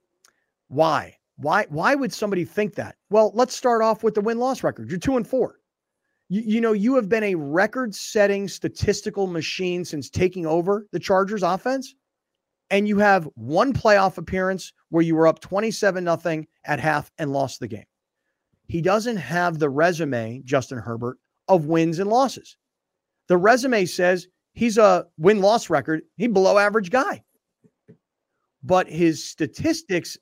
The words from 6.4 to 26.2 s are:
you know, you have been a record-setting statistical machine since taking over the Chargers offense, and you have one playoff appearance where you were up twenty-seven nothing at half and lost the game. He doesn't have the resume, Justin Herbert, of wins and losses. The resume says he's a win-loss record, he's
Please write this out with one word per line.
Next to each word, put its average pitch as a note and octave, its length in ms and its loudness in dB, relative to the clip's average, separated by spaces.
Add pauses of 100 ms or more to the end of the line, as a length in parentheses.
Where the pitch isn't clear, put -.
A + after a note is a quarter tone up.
you A3+ 200 0
know, A3+ 120 2
you A3 220 2
have A#3+ 120 2
been A3 160 0
a G3 120 0
record-setting G3+ 1120 0
statistical - 800 -4
machine F3 580 -6
since C#3+ 240 -10
taking F3+ 360 -2
over F3 460 0
the F3 80 -6
Chargers F#3+ 440 0
offense, B3 520 -2 (720)
and G3+ 180 2
you G#3 120 2
have G3 360 4
one E3+ 380 0
playoff G3 440 4
appearance F#3 540 -4 (180)
where E3 140 4
you E3 100 0
were D#3+ 140 6
up D#3 140 2
twenty-seven G3 640 -2
nothing E3 420 -2 (160)
at D3 160 -4
half D3 380 -2
and C#3+ 160 -4
lost C3+ 260 -4
the B2+ 80 -10
game. G#2 160 -12 (840)
He E3+ 120 -4
doesn't G#3+ 360 0
have E3+ 420 -2
the D3+ 100 2
resume, C3+ 760 -2
Justin C3 320 -2
Herbert, A#2 400 -8 (320)
of F3 160 4
wins E3 340 0
and G3 100 -2
losses. B3 460 -2 (720)
The F3+ 80 4
resume A3 480 4
says F3+ 440 0 (260)
he's A3+ 240 -2
a F#3+ 300 6 (100)
win-loss G3+ 520 2
record, D#3 340 0 (120)
he's A3+ 140 -2